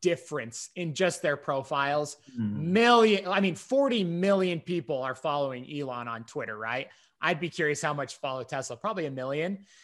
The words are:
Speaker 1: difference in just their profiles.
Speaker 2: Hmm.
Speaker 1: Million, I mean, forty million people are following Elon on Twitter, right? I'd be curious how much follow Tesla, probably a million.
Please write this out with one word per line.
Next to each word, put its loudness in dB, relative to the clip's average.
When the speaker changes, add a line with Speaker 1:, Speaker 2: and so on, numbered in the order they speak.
Speaker 1:
difference -2
in -4
just 2
their 2
profiles. 0
Speaker 2:
Hmm. -2
Speaker 1:
Million, 6
I 0
mean, 2
forty 2
million 2
people -4
are -4
following -2
Elon -6
on -6
Twitter, -8
right? -4
I'd 0
be -4
curious -2
how 0
much -6
follow -6
Tesla, -8
probably -4
a -6
million. -4